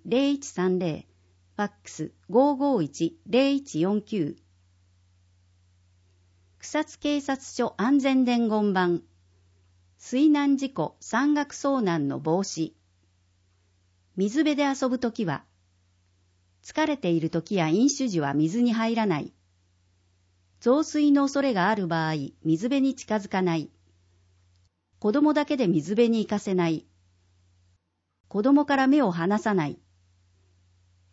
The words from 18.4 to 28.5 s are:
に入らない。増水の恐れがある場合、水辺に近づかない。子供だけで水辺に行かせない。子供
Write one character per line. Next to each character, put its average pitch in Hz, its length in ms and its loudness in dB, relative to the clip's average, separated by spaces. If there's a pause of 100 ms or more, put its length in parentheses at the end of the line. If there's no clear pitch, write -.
に 240 120 2
入 226 220 -2
ら 220 100 0
な 160 140 0
い。 - 140 -10 (1300)
増 277 240 2
水 294 280 2
の 277 120 4
恐 277 180 -2
れ 277 120 0
が 185 160 2
あ 220 60 0
る 190 120 -4
場 160 220 -2
合、 156 40 -2 (300)
水 165 240 0
辺 269 140 0
に 269 140 0
近 - 200 -6
づ 202 120 -4
か 190 140 -2
な 175 140 0
い。 151 140 -6 (1300)
子 214 120 0
供 294 220 2
だ 294 120 0
け 294 120 -4
で 240 100 0
水 156 260 -2
辺 233 160 4
に 226 100 0
行 208 80 -4
か 208 120 -4
せ 190 160 -4
な 175 120 0
い。 160 180 -4 (1400)
子 202 160 -4
供 285 220 4